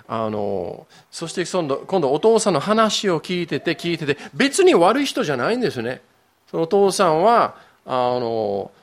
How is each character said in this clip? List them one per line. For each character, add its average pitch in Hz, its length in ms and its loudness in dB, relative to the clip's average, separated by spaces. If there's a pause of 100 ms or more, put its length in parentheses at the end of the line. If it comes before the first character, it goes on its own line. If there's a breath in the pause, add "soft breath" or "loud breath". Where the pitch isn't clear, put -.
あ 113 220 -4
の、 101 580 -6 (240 soft breath)
そ - 160 -12
し 160 60 -14
て 175 120 -4
今 170 220 -4
度、 135 180 -2
今 190 160 -2
度 131 100 2
お 156 80 0
父 220 200 4
さ 214 120 0
ん - 20 2
の 139 60 4
話 214 500 0
を 160 100 0
聞 180 240 -4
い 156 40 -8
て 208 120 -4
て、 170 160 -2
聞 170 180 -4
い 156 40 -4
て 156 80 -6
て、 139 120 -2 (160 loud breath)
別 277 300 0
に 359 100 8
悪 214 280 4
い 269 40 -2
人 269 180 -4
じ 151 80 -2
ゃ 131 60 -2
な 139 140 0
い 240 60 -2
ん 254 40 -4
で 185 100 0
す 120 100 -8
ね。 123 200 -8 (480)
そ 170 80 -8
の 165 60 0
お 165 40 -4
父 196 240 4
さ 185 160 2
ん 160 160 2
は、 214 320 2 (300 loud breath)
あ 127 60 -10 (280)
の、 107 520 -4 (120 soft breath)